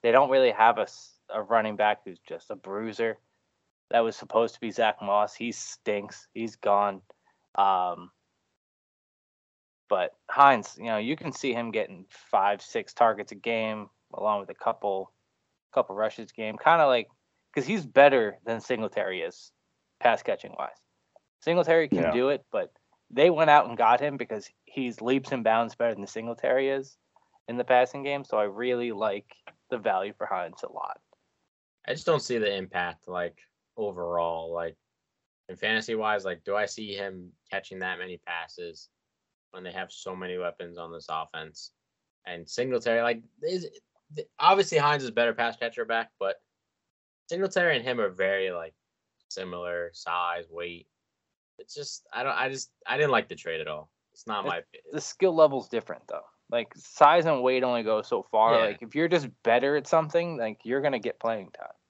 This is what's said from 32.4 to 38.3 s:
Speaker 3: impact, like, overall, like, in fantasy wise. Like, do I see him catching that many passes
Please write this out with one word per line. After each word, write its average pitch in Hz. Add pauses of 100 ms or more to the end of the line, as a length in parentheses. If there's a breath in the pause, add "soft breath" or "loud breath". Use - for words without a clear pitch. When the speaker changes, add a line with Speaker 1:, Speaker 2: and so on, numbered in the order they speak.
Speaker 3:
impact, 92
like, 87 (360)
overall, 85
like, 85 (720)
in 92
fantasy 110
wise. 107
Like, 87
do 101
I 104
see 104
him 95 (180)
catching 95
that 92
many 90
passes 85 (640)